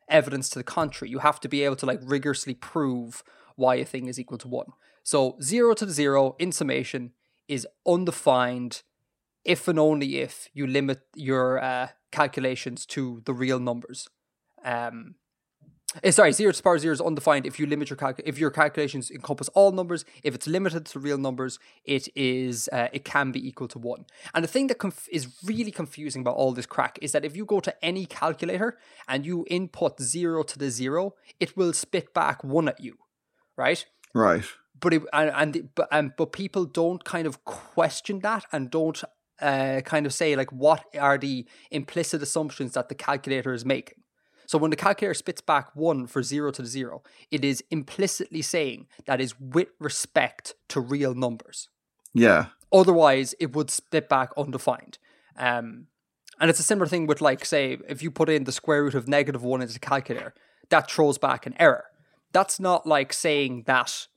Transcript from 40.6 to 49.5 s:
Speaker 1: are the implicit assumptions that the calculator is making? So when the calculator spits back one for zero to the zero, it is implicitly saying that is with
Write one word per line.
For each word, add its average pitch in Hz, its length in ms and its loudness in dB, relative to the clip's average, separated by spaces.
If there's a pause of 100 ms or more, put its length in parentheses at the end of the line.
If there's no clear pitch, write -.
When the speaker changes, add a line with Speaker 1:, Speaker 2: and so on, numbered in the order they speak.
Speaker 1:
are 139 180 4
the 131 300 -4 (240)
implicit 151 520 -4
assumptions 143 500 -4
that 127 160 -4
the 135 60 -10
calculator 135 580 -2
is 120 120 -6
making? 131 380 -2 (440)
So - 120 0
when 156 120 4
the 151 60 0
calculator 196 380 0
spits - 260 -10
back 143 360 -2
one 147 320 -2
for 131 160 -4
zero 143 280 -4
to 135 100 -12
the 120 60 -10
zero, 120 340 -10 (280)
it 143 140 0
is 139 260 0
implicitly 160 720 -4
saying 139 440 -4 (200)
that 131 140 -2
is 127 180 -4
with 135 300 0 (100)